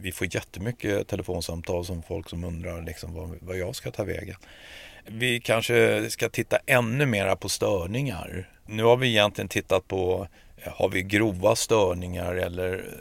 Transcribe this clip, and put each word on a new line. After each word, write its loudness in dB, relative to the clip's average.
Vi -6
får -4
jättemycket -4
telefonsamtal -4
som -8
folk -8
som -8
undrar -8
liksom, -10
vad, -10
vad -8
jag -4
ska -8
ta -4
vägen. -6
Vi 0
kanske 4
ska -2
titta 0
ännu 4
mera 2
på -8
störningar. -2
Nu -4
har 8
vi 2
egentligen 4
tittat 0
på, 0
har -2
vi 0
grova 2
störningar 0
eller -4